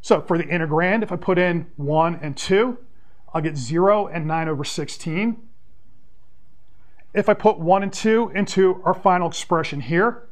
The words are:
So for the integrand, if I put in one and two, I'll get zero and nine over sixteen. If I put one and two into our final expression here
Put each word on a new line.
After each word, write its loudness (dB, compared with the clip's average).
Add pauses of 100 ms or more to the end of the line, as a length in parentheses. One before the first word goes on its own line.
So 4
for 0
the 0
integrand, 2
if -4
I -4
put 0
in 2 (100)
one 2
and -6
two, 2 (560)
I'll 0
get -2
zero 4
and -4
nine 0
over -2
sixteen. -4 (1600)
If 2
I 6
put 4
one 4
and -4
two 2
into 2
our 2
final 2
expression -2
here 0